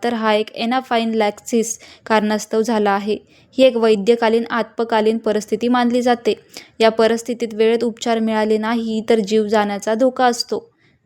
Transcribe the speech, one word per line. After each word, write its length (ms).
तर 100
हा 200
एक 120
anaphylactis 1000
कारणास्तव 560
झाला 300
आहे. 260
ही 60
एक 140
वैद्यकालीन 720
आत्मकालीन 680
परिस्थिती 500
मानली 340
जाते. 320
या 100
परिस्थितीत 640
वेळेत 300
उपचार 360
मिळाले 380
नाही, 520
तर 100
जीव 280
जाण्याचा 460
धोका 320
असतो. 440